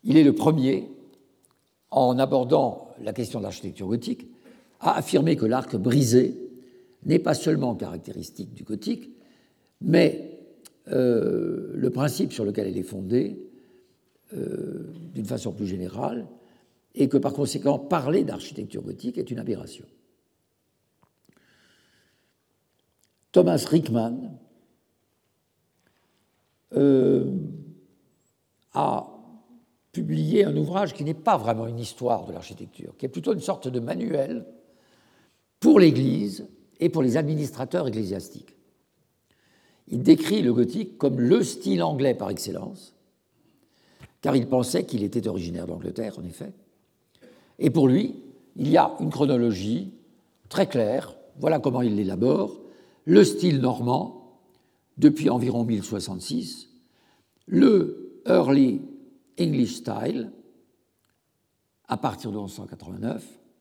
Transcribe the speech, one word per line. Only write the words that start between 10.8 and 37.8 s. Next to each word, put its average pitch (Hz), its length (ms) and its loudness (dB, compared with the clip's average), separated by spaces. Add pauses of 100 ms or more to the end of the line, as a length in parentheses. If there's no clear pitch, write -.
euh, - 880 0
le 127 160 0
principe 135 420 -2
sur 113 100 -4
lequel 101 260 -2
elle 95 80 -6
est 95 40 -4
fondée, 101 580 -4 (920)
euh, - 580 -8 (220)
d'une 110 140 -8
façon 113 260 -8
plus 104 140 -6
générale, 107 580 -6 (680)
et 135 120 2
que 135 80 0
par 139 160 2
conséquent, 139 460 0
parler 160 460 0
d'architecture - 580 -10
gothique 117 380 -10
est 123 100 -6
une 117 80 -8
aberration. 107 480 -8 (3500)
Thomas 175 380 4
Rickman, 120 600 0 (2500)
euh, 139 580 4 (1400)
a 143 340 -2 (840)
publié 156 520 2
un 151 140 0
ouvrage 170 380 -2
qui - 80 -8
n'est 156 100 -4
pas 190 240 2
vraiment 113 300 -2
une 117 120 -8
histoire 120 460 -2
de - 80 -12
l'architecture, - 640 -16
qui - 80 -8
est 131 40 -4
plutôt 175 240 -2
une 180 60 -2
sorte - 280 -6
de 123 120 -4
manuel 147 640 -4 (1160)
pour 254 200 8
l'Église 160 680 4 (320)
et 165 100 0
pour 165 140 -2
les 123 120 2
administrateurs 151 720 -4